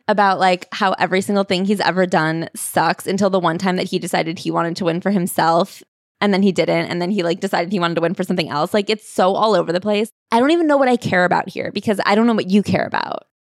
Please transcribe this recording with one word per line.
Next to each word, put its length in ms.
about, 320
like, 320
how 220
every 260
single 240
thing 220
he's 160
ever 240
done 500
sucks 500
until 240
the 120
one 160
time 180
that 140
he 100
decided 400
he 120
wanted 260
to 80
win 160
for 100
himself. 720
And 120
then 100
he 100
didn't. 320
And 160
then 100
he, 120
like, 180
decided 320
he 80
wanted 140
to 60
win 120
for 100
something 260
else. 240
Like, 160
it's 160
so 280
all 200
over 200
the 80
place. 280
I 80
don't 120
even 160
know 100
what 100
I 80
care 300
about 240
here 240
because 320
I 100
don't 100
know 80
what 160
you 140
care 220
about. 400